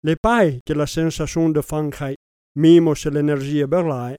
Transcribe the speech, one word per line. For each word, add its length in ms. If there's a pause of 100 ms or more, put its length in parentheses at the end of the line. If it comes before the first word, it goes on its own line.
Les 120
pailles 500
que 60
la 160
sensation 600
de 100
faim 280
crée, 280 (400)
mimo 400
se 120
l'énergie 520
est 80
burlée, 500